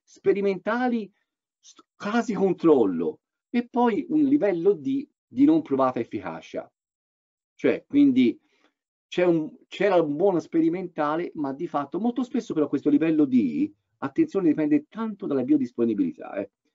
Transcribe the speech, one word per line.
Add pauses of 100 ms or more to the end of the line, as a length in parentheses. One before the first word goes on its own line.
sperimentali, (480)
s-, (220)
quasi
controllo. (300)
E
poi
un
livello
D (220)
di
non
provata
efficacia. (840)
Cioè,
quindi (720)
c'è
un, (140)
c'era
un
buono
sperimentale,
ma
di
fatto,
molto
spesso
però
questo
livello
D, (280)
attenzione,
dipende
tanto
dalla
biodisponibilità,
eh, (240)